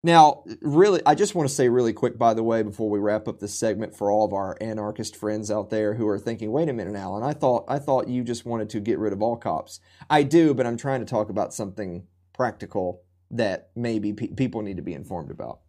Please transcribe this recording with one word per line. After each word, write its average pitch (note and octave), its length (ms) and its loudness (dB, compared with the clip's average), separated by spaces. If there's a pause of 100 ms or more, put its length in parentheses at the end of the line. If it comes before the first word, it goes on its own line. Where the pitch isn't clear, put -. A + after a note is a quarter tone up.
Now, E3 420 8 (160)
really, E3+ 440 6
I D3+ 100 6
just G3+ 200 0
wanna D3+ 140 0
say C3+ 180 2
really A#2+ 240 4
quick, A#2 260 -2
by A#2 160 4
the A2+ 100 0
way, A2+ 200 2
before G#2+ 260 -4
we G#2 100 0
wrap G#2+ 280 -2
up - 120 -10
this G2+ 200 -10
segment, G#2+ 340 -2
for G2+ 160 -2
all G#2+ 140 4
of G2 80 0
our G2 300 -4
anarchist G#2+ 560 -8
friends G#2+ 340 -4
out G#2 180 -4
there G#2+ 260 -2
who A2+ 120 -2
are G#2 120 0
thinking, A2 320 -6
"Wait D#3 180 0
a C3 40 -4
minute, G#2 220 -6
Alan, G2 280 -8
I D3 100 -2
thought, B2+ 340 0
I C#3 120 -2
thought C#3 280 0
you B2 160 -4
just A#2 220 -6
wanted A2+ 240 -4
to A2+ 100 -6
get G#2 200 -2
rid G#2 120 -2
of G2 100 -4
all A#2 140 0
cops." - 460 -6 (280)
I D3 140 4
do, D3+ 300 4
but B2 120 0
I'm A#2 120 -4
trying C3+ 240 -4
to G#2 40 -8
talk G#2+ 240 -2
about G2 240 -2
something F#2+ 540 -8 (240)
practical F#2+ 680 -4 (300)
that A2 440 -2
maybe A2 380 -2
pe-, A2+ 140 -8
people A#2+ 340 -4
need G2 160 -8
to D#2+ 60 -10
be F2 100 -8
informed D2+ 380 -10
about. A1+ 380 -12